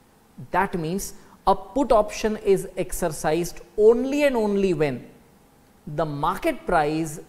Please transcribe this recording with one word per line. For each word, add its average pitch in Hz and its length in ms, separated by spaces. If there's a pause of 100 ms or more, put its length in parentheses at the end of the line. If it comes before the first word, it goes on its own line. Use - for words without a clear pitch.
(520)
That 190 260
means 170 360 (300)
a 190 120
put - 340
option 214 460
is 196 400
exercised 170 880 (140)
only 247 460
and 277 140
only 202 380
when 143 340 (800)
the 156 160
market 175 600
price 160 520 (100)